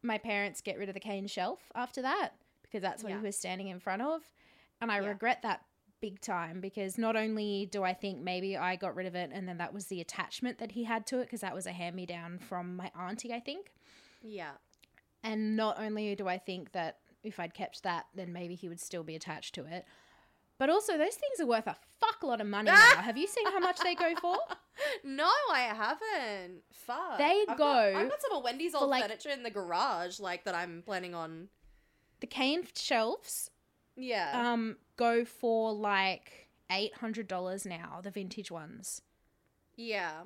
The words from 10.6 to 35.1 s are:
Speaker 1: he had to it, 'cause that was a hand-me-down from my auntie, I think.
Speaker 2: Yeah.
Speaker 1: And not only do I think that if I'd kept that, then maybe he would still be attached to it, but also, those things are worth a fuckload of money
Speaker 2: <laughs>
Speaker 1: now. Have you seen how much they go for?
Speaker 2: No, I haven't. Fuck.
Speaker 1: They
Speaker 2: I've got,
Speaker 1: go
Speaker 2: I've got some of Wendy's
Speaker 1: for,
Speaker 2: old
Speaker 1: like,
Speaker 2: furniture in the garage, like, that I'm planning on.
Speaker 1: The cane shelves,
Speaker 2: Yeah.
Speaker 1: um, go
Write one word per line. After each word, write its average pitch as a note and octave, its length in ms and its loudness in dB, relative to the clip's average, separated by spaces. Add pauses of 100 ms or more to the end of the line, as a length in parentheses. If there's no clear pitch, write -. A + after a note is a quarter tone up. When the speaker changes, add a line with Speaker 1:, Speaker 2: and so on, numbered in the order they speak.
Speaker 1:
he A#3 120 -4
had A3+ 220 -2
to B3+ 140 -2
it, A#3+ 100 -4
'cause A#3 100 -8
that F#3+ 140 -4
was F3+ 120 -6
a F3+ 60 -8
hand-me-down F3 680 -8
from F3+ 380 -8
my F3+ 180 -8
auntie, A3+ 380 -8
I A#3 80 -4
think. D4+ 320 -10 (500)
Speaker 2:
Yeah. F3+ 360 -10 (640)
Speaker 1:
And A3 340 0
not A3 220 2
only G#3+ 360 -2
do G3 140 -4
I F3+ 100 0
think F3+ 340 -8
that E3+ 280 -4 (220)
if G#3+ 180 -10
I'd E3+ 140 -6
kept - 280 -8
that, F3 320 -4
then F3+ 180 -8
maybe F3 220 -8
he F3+ 140 -10
would E3+ 120 -10
still F3 220 -8
be D#3+ 140 -8
attached D#3 380 -10
to D3 100 -8
it, E3 220 -10 (720)
but C4+ 120 4
also, G4+ 260 4
those E4+ 180 2
things C#5 260 -4
are D#4 60 2
worth A3+ 200 2
a G#3 100 -4 (260)
fuckload D#4+ 380 2
of G#3 60 -2
money G#3 240 2
Speaker 2:
<laughs> - 0 -
Speaker 1:
now. A4+ 260 12
Have A3 220 0
you E4 80 0
seen G#4 200 0
how G4 120 2
much F4+ 220 2
they F4 140 4
go E4+ 260 2
for? F4 160 2 (680)
Speaker 2:
No, C#4 260 2 (220)
I C4+ 80 4 (140)
haven't. A3 880 -2 (100)
Fuck. C#4 460 -6
Speaker 1:
They F4 300 6
Speaker 2:
I've - 100 -2
got, C4 340 6
Speaker 1:
go F#3+ 60 2
Speaker 2:
I've A#4 100 2
got D5 140 -2
some B4+ 100 0
of D4 120 -2
Wendy's C4+ 280 -2
Speaker 1:
for, D4+ 60 0
Speaker 2:
old C#4+ 120 4
Speaker 1:
like, B3+ 120 4
Speaker 2:
furniture A3 280 -4
in C4+ 120 -4
the A#3 80 -4
garage, F#3 680 0
like, F3+ 260 -6
that F#3 100 -2
I'm F3 300 -4
planning F#3 300 -4
on. E3 340 -8 (720)
Speaker 1:
The B3+ 60 -8
cane C#4 480 0
shelves, - 760 0 (460)
Speaker 2:
Yeah. A3 380 0
Speaker 1:
um, A#3 420 0 (200)
go A#3 300 4